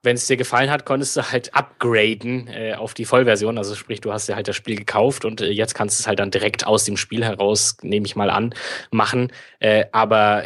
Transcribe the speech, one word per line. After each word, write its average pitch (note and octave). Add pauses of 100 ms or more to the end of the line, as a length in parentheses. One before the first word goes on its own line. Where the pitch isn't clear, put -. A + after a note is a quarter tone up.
wenn's B2
dir C3
gefallen B2+
hat, C#3+
konntest C#3
du C#3
halt B2
upgraden, A#2
äh, A2
auf G#2+
die A2+
Vollversion. A2+
Also G#2
sprich, G#2
du G#2
hast G#2
dir G2
halt G#2
das G2
Spiel A2
gekauft A2
und, A2
äh, E2+
jetzt G#2+
kannst G#2
du -
es -
halt G#2
dann G2
direkt G2+
aus G#2+
dem G2+
Spiel A#2
heraus, G2+
nehme G#2
ich -
mal G2+
an, A2+ (380)
machen. B2 (280)
Äh, G#2+
aber G#2+